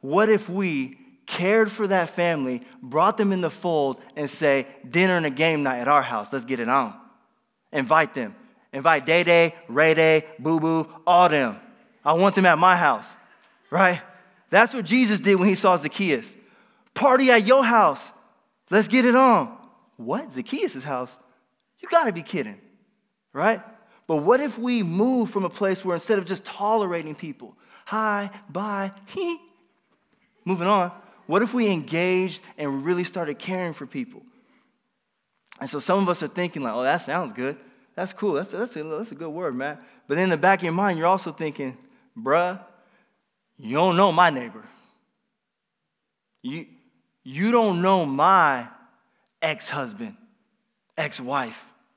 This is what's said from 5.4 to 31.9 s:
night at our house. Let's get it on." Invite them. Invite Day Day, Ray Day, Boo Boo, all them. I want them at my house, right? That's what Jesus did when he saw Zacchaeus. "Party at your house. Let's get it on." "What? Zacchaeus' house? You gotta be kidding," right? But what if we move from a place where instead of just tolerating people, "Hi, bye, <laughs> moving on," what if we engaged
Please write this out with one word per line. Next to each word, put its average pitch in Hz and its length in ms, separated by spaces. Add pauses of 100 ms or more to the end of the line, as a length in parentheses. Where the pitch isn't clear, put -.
night 131 160
at 123 80
our 147 140
house. 117 300
Let's 135 120
get 127 160
it 117 80
on." 120 260 (800)
Invite 147 420
them. 110 220 (380)
Invite 139 320
Day 170 180
Day, 170 320 (140)
Ray 156 240
Day, 160 340 (100)
Boo 160 220
Boo, 160 260 (220)
all 180 220
them. 131 280 (460)
I 151 100
want 190 220
them 190 100
at 170 140
my 180 160
house, 143 400 (540)
right? 180 320 (480)
That's 220 240
what 247 100
Jesus 208 380
did 196 140
when 180 120
he 190 80
saw 185 220
Zacchaeus. 147 580 (580)
"Party 262 380
at 226 140
your 262 180
house. 214 480 (580)
Let's 202 200
get 254 160
it 247 100
on." 226 420 (380)
"What? 185 380
Zacchaeus' 285 500
house? 127 340 (600)
You - 80
gotta 320 240
be 170 100
kidding," 117 380 (720)
right? 190 300 (460)
But 160 100
what 214 240
if 254 180
we 240 240
move 214 480
from 196 140
a 175 40
place 190 360
where 180 100
instead 196 240
of 185 60
just 190 180
tolerating 180 720
people, 135 420 (280)
"Hi, 208 440 (200)
bye, 196 420 (240)
<laughs> 349 240 (1040)
moving 175 220
on," 185 240 (340)
what 185 160
if 233 120
we 233 160
engaged 175 720 (160)